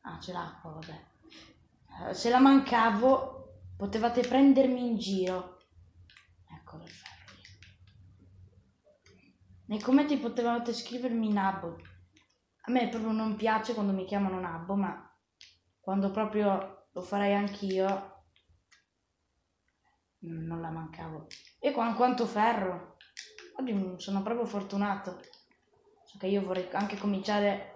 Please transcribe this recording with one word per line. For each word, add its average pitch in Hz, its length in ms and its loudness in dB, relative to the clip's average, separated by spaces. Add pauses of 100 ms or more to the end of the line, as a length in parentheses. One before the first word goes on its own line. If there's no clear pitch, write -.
Ah, 165 180 -12
c'è - 120 -12
l'acqua, 170 400 -10
vabbè. 156 340 -14 (1040)
Eh, - 40 -4
se 208 160 0
la 247 100 6
mancavo, 262 1200 4 (140)
potevate 226 460 0
prendermi 254 680 6
in 233 100 0
giro. 185 720 -4 (840)
Eccolo - 340 -20
il - 60 -20
ferro - 460 -20
lì. - 60 -20 (2250)
Nei 214 160 -4
commenti 285 360 4
potevate 233 560 -2
scrivermi 233 600 -2
Nabbo. 190 420 0 (840)
A - 100 -6
me 247 160 2
proprio 226 240 -4
non 220 240 -2
piace 220 380 0
quando 202 180 0
mi 185 140 -2
chiamano 190 340 -2
Nabbo, 175 360 -6
ma 185 380 -2 (640)
quando 196 300 -2
proprio 202 840 -2
lo 180 100 -10
farei 202 320 0
anch'io, 196 920 -2 (2000)
non 165 420 -8
la 165 80 -8
mancavo. 160 580 -12 (320)
E 285 120 2
qua 233 240 -2
quanto 247 300 2
ferro. 208 680 0 (640)
Oggi 196 400 -2
sono 196 240 -4
proprio 226 240 -2
fortunato. 202 760 -4 (840)
So - 120 -20
che 185 100 -4
io 196 160 2
vorrei 185 280 -4
anche 208 260 -2
cominciare 202 800 0